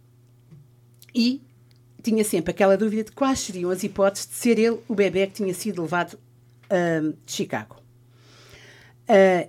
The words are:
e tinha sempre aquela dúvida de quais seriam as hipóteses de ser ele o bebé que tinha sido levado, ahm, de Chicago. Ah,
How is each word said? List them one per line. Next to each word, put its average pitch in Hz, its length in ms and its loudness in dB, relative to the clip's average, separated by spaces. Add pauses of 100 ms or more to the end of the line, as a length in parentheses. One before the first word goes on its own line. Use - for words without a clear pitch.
(1160)
e 247 260 0 (600)
tinha 220 220 0
sempre 175 260 -2
aquela 196 260 4
dúvida 214 280 -2
de - 80 -14
quais 269 260 -2
seriam 180 320 -6
as 185 140 -4
hipóteses 196 420 -2
de - 80 -16
ser 233 240 2
ele 226 300 0
o 226 80 -6
bebé 190 320 0
que 196 60 -20
tinha 190 200 -6
sido 180 280 -8
levado, 165 360 -4 (500)
ahm, 165 440 0 (120)
de - 80 -14
Chicago. 123 440 -8 (1300)
Ah, 190 400 6